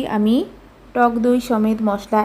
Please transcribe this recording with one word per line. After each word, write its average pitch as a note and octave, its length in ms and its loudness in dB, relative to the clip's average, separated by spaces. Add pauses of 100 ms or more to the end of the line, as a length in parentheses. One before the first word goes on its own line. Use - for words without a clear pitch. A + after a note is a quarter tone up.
(160)
আমি G#3+ 200 2 (580)
টক A#3+ 280 2
দই B3 260 2
সমেত A3 400 0
মশলা G#3 380 0